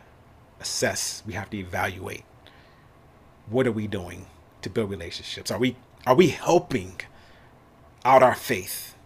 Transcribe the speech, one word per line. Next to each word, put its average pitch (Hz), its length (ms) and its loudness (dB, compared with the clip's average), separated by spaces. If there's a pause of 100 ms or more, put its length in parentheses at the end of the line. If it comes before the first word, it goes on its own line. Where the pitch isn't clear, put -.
(600)
assess. - 680 -4
We 107 60 -10
have 101 180 -10
to 110 60 -6
evaluate. 95 640 -6 (1300)
What 127 180 2
are 113 60 0
we 107 140 -4
doing 90 380 -10 (360)
to 117 80 -10
build 104 200 -2
relationships? - 640 -10
Are 98 80 -4
we, 123 160 0 (320)
are 127 80 6
we 170 140 8
helping 123 720 0 (1000)
out 131 200 8
our 120 120 6
faith? - 600 -6 (100)